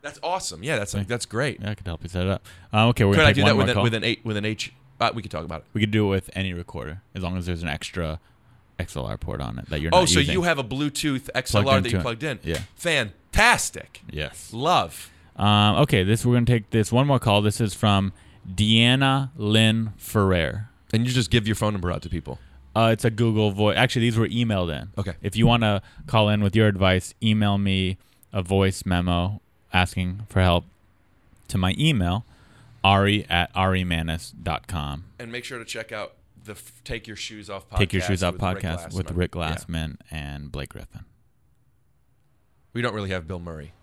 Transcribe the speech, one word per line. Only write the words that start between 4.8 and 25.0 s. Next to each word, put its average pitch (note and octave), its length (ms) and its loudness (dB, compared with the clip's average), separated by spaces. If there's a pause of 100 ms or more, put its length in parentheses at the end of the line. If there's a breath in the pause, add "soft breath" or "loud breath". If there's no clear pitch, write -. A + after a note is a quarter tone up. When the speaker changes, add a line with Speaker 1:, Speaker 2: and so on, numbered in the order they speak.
Speaker 1:
Uh, A#2 140 0
we A2+ 80 -8
could F#2 100 -12
talk D#2+ 140 -6
about D#2+ 160 -10
it. - 120 -20
Speaker 2:
We G#2 80 0
could G#2+ 100 2
do G#2+ 160 2
it - 20 2
with F#2+ 240 -2
any F#2+ 200 -4
recorder, E2+ 480 -10 (120)
as G2 80 -8
long F2+ 160 -4
as F2 80 -6
there's F2 160 -4
an E2+ 80 -6
extra D#2 500 -6 (600 soft breath)
X - 160 -8
L C2 100 -6
R G#1 120 -8
port - 240 -8
on A#1+ 180 -8
it - 100 -14
that D2+ 120 -4
you're E2 120 -2
Speaker 1:
Oh, F3+ 80 8
Speaker 2:
not E3 80 2
Speaker 1:
so D#3 100 6
Speaker 2:
using. C#3+ 140 2
Speaker 1:
you E3+ 100 0
have E3+ 140 0
a C#3 60 -4
Bluetooth C#3 600 -4
Speaker 2:
Plugged - 100 -14
Speaker 1:
X - 180 -4
L G#2 160 4
R C3+ 120 4
that F#2+ 100 -2
you G2 60 0
Speaker 2:
into - 20 2
it. - 20 -2
Speaker 1:
plugged A2+ 220 -4
in. C#3 200 -6
Speaker 2:
Yeah. E2 180 -4 (140)
Speaker 1:
Fantastic. - 1300 0
Speaker 2:
Yes. - 440 -10
Speaker 1:
Love. C3 580 -2 (240 soft breath)
Speaker 2:
Um, G#2 420 4
okay, B2 260 2
this, G#2+ 220 0
we're B2 100 4
gonna A#2+ 120 2
take A#2 240 0
this A2 200 0
one B2+ 140 2
more C#3 140 2
call. G#2 240 4
This G#2+ 180 0
is G#2 140 0
from G2 380 2 (380 soft breath)
Deanna B2 840 4
Lynn A2 640 2
Ferrer. F#2+ 720 0 (240)
Speaker 1:
And A2+ 120 2
you B2+ 60 -4
just B2 180 0
give A#2 160 2
your G#2+ 100 0
phone G#2+ 180 -2
number F2+ 180 -4
out F#2+ 120 -6
to F2 60 -12
people. D2 300 -8 (360 soft breath)
Speaker 2:
Uh, A2+ 180 4
it's A2 100 -2
a A#2 60 4
Google G#2+ 420 2
Voice. G#2 260 2
Actually, A#2+ 260 2
these A2+ 140 2
were A2+ 120 2
emailed G#2 440 0
in. C#2+ 240 -10
Speaker 1:
Okay. F#2 240 -6